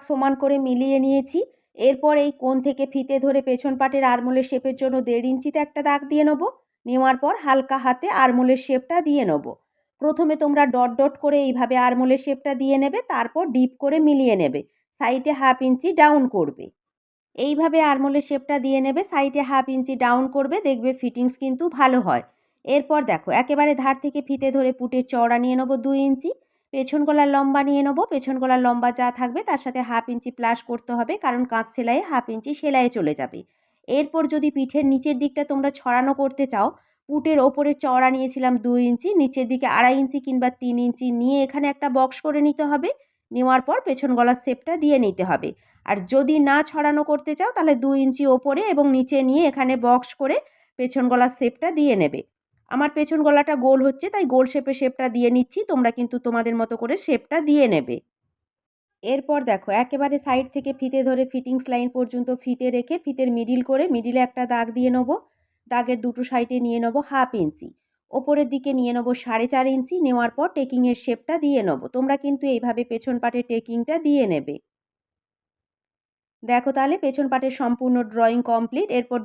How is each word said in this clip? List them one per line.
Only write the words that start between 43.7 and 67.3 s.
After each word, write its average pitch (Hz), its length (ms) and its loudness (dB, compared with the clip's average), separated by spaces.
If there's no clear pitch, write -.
পেছন 269 300 -2
গলার 240 260 2
শেপটা 254 360 -4
দিয়ে 294 220 4
নিতে 185 240 0
হবে। 170 260 -2
আর 202 120 -2
যদি 269 320 2
না 277 240 4
ছড়ানো 294 400 0
করতে 294 320 -2
চাও, 403 180 -2
তাহলে 320 220 2
দুই 269 260 0
ইঞ্চি 262 260 0
ওপরে 269 340 2
এবং 285 180 4
নিচে 262 320 2
নিয়ে 269 240 2
এখানে 269 300 0
বক্স 240 360 2
করে 285 240 0
পেছন 254 300 -2
গলার 247 260 4
শেপটা 240 360 -2
দিয়ে 294 240 2
নেবে। 147 260 0
আমার 285 240 0
পেছন 302 280 -2
গলাটা 294 320 4
গোল 269 220 6
হচ্ছে, 269 220 -2
তাই 403 240 -2
গোল 262 140 4
শেপে 269 260 -4
শেপটা 262 360 -2
দিয়ে 240 200 0
নিচ্ছি। 247 300 0
তোমরা 254 220 2
কিন্তু 240 280 -6
তোমাদের 233 360 -2
মতো 226 220 -4
করে 233 200 -4
শেপটা 294 440 -2
দিয়ে 294 260 4
নেবে। 127 300 0
এরপর 269 400 -2
দেখো, 208 260 -2
একেবারে 277 360 -2
সাইড 262 340 0
থেকে 269 200 -6
ফিতে 262 300 -2
ধরে 262 280 0
ফিটিংস 254 380 -4
লাইন 247 200 0
পর্যন্ত 247 400 -4
ফিতে 254 280 -4
রেখে 247 300 -2
ফিতের 262 320 -2
মিডিল 233 320 -2
করে 269 260 0
মিডিলে 240 380 -2
একটা 254 180 -6
দাগ 233 280 -2
দিয়ে 254 200 0
নেব। 254 160 0
দাগের 247 300 -2
দুটো 240 220 -6
সাইডে 254 360 -2
নিয়ে 233 200 -2
নেব 233 160 -2
হাফ 262 280 0